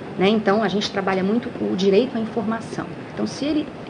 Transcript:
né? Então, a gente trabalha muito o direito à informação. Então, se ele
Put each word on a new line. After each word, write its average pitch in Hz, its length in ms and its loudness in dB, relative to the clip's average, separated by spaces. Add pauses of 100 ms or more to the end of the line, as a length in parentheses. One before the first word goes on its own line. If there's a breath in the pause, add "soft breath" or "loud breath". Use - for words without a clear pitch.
(160)
né? 185 120 4
Então, 214 340 4
a 202 60 2
gente 202 220 0
trabalha 190 340 0
muito 226 240 0 (120)
o 208 160 -2
direito 196 400 4
à 226 40 -2
informação. 226 680 -4 (260)
Então, 214 140 -4
se 226 180 -6
ele 302 220 0 (240)